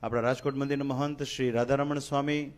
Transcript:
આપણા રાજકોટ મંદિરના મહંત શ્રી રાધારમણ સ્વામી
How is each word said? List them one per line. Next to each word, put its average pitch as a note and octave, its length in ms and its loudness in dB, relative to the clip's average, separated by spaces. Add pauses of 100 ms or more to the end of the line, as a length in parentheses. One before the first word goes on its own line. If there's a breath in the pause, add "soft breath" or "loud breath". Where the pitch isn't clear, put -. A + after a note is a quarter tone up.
આપણા A#2 260 0
રાજકોટ C3 300 0
મંદિરના C#3 340 0
મહંત C#3+ 320 -2
શ્રી B2+ 300 0
રાધારમણ C#3 560 2
સ્વામી D3 340 0 (140)